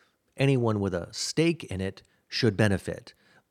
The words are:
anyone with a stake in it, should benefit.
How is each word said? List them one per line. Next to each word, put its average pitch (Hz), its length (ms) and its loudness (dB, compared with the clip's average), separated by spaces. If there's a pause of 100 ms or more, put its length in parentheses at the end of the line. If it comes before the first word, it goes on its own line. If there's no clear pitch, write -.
(360)
anyone 123 420 2
with 98 160 0
a 87 160 -6
stake - 540 -2
in 95 160 -6
it, 95 240 -8 (240)
should 107 280 0
benefit. 98 560 0 (380)